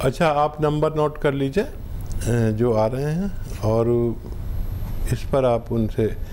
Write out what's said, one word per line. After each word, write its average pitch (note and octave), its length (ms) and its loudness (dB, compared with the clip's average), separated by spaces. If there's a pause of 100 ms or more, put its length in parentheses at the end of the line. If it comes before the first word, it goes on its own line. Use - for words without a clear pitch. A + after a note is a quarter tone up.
अच्छा, D3 280 2
आप D3 340 2
नंबर D3+ 320 2
नोट D3+ 240 0
कर C#3+ 160 2
लीजिए, C#3 300 0
अ, - 880 -2
जो A#2 220 2
आ A2 140 4
रहे C#3 260 0
हैं, F#3+ 180 -2 (340)
और A#2 500 2 (960)
इस A#2+ 100 -2
पर C3+ 220 0
आप A#2+ 280 2
उनसे A2 420 0 (180)